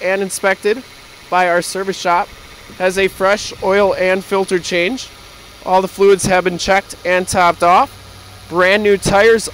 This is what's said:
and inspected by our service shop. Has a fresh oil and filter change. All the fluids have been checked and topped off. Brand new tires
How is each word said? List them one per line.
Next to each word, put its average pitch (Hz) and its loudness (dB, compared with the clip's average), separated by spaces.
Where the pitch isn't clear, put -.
and 190 -2
inspected 196 -4
by 180 0
our 175 0
service 190 -8
shop. 175 -2
Has 185 -2
a 190 2
fresh 196 -2
oil 196 2
and 185 -2
filter 190 -2
change. 180 -4
All 185 2
the 190 -4
fluids 196 2
have 185 2
been 180 -2
checked 190 -2
and 180 0
topped 175 0
off. - 0
Brand 185 2
new 202 2
tires 208 2